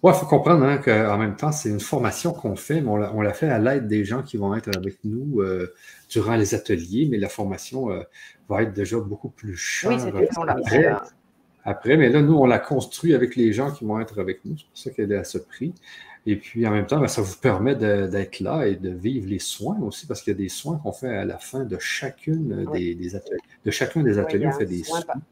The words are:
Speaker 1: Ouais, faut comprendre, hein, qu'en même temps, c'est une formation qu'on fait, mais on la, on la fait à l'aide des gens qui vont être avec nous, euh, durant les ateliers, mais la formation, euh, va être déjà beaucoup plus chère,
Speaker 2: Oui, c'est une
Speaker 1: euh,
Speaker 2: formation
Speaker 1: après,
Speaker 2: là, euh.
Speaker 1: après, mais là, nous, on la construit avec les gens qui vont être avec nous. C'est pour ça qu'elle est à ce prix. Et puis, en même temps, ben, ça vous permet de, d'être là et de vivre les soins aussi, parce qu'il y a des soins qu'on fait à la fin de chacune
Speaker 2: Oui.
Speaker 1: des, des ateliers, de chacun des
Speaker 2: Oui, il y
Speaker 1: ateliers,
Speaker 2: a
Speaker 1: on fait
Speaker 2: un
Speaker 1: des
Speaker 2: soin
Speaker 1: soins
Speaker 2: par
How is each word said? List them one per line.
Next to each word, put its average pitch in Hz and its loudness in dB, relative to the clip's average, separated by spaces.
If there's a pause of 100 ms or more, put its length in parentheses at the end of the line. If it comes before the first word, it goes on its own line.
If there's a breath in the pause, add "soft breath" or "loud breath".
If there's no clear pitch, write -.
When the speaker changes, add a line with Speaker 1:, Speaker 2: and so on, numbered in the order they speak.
Speaker 1:
Ouais, 175 10
faut - 2
comprendre, 151 6
hein, 139 4
qu'en 107 4
même 104 0
temps, 147 -2
c'est 147 -4
une 104 -2
formation 131 -2
qu'on 110 -4
fait, 151 -2
mais 139 0
on 104 2
la, 104 0
on 107 0
la 101 2
fait 160 0
à 120 2
l'aide 123 2
des 104 2
gens 120 -4
qui 123 -8
vont 101 0
être 107 -4
avec 92 -6
nous, 120 -2
euh, 92 -2 (360 loud breath)
durant 110 0
les 107 2
ateliers, 98 -2
mais 113 0
la 101 -2
formation, 107 -6
euh, 92 -6 (440 loud breath)
va 101 0
être 107 -2
déjà 101 -2
beaucoup 101 -6
plus 98 -12
chère, - -2
Speaker 2:
Oui, - 0
c'est - -4
une - -8
Speaker 1:
euh, - 4
Speaker 2:
formation - -2
Speaker 1:
après, 135 6
Speaker 2:
là, 104 2
euh. - -18 (560)
Speaker 1:
après, 117 2
mais 143 8
là, 143 6
nous, 151 6
on 139 8
la 120 6
construit 151 0
avec 120 2
les 117 4
gens 131 0
qui 143 -10
vont 107 -2
être 104 -6
avec 92 -6
nous. 151 -8
C'est - -18
pour - -20
ça - -10
qu'elle 104 -2
est 101 0
à 90 -4
ce - -8
prix. - -8 (500 loud breath)
Et 104 0
puis, 113 -4
en 107 2
même 104 2
temps, 147 0
ben, 127 2
ça 117 -2
vous 92 -4
permet 117 2
de, 104 2
d'être 95 -4
là 127 -2
et 98 0
de 92 -8
vivre 95 -4
les 95 -4
soins 170 -6
aussi, 113 -8
parce 113 -8
qu'il 107 -4
y 98 0
a 98 -12
des 95 -4
soins 160 -8
qu'on 107 -8
fait 127 -8
à 98 -4
la 95 -6
fin 131 -8
de 98 -8
chacune 131 -4
Speaker 2:
Oui. 87 -4
Speaker 1:
des, - -
des 90 -10
ateliers, 92 -8 (260 soft breath)
de 104 0
chacun 135 -2
des 127 4
Speaker 2:
Oui, 101 4
il - 2
y - 2
Speaker 1:
ateliers, - 0
Speaker 2:
a - 2
Speaker 1:
on - -4
fait 113 0
Speaker 2:
un 95 -2
Speaker 1:
des 87 -4
Speaker 2:
soin - -4
Speaker 1:
soins - -10
Speaker 2:
par - -6 (140)